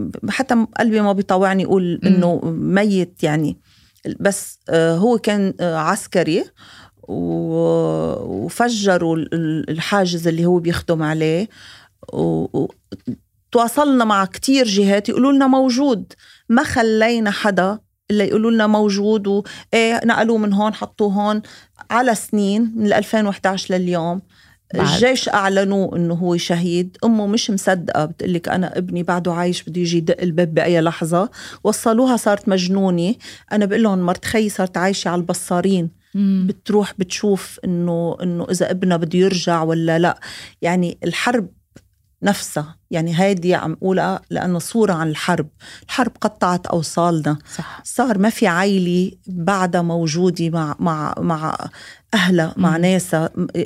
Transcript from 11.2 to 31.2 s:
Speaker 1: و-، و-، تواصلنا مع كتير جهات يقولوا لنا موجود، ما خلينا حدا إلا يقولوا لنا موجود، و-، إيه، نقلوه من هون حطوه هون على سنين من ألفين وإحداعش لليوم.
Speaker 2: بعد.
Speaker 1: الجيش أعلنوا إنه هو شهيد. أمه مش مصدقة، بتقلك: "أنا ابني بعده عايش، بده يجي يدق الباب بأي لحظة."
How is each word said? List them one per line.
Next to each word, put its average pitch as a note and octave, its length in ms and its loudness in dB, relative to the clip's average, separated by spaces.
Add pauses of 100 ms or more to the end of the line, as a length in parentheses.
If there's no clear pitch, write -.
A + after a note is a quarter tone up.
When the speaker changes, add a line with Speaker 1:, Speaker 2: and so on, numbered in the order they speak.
Speaker 1:
و-، D#2+ 460 -2
و-، - 120 -4 (800)
تواصلنا A#3+ 540 2
مع G3+ 200 2
كتير C4 420 0
جهات G3+ 420 2
يقولوا B3+ 220 2
لنا C4+ 160 4
موجود، C4 640 2 (360)
ما A3+ 140 4
خلينا A3 680 2
حدا G3 480 0 (320)
إلا G#3 120 2
يقولوا A3 280 2
لنا A3+ 160 4
موجود، G#3+ 600 2
و-، G3+ 160 0 (300)
إيه، A3+ 320 2
نقلوه A3+ 320 2
من G#3 160 0
هون G#3 200 2
حطوه G#3 400 -2
هون G#3 280 0 (500)
على A#3 240 4
سنين G#3+ 600 0
من G#3 180 2
ألفين G#3+ 320 0
وإحداعش G3 460 -2
لليوم. F3 500 -2 (520)
Speaker 2:
بعد. D3+ 140 0
Speaker 1:
الجيش B3 420 2
أعلنوا G3 640 2
إنه E3+ 180 0
هو F3 240 0
شهيد. F3 680 -2
أمه A3 240 2
مش A3 240 0
مصدقة، F#3+ 540 0
بتقلك: E3+ 440 -4
"أنا - 280 -2
ابني F3+ 260 -4
بعده F3 300 -2
عايش، F3 300 -2
بده E3+ 180 -6
يجي E3+ 160 0
يدق E3+ 240 0
الباب E3+ 320 0
بأي E3 280 2
لحظة." E3+ 480 0 (340)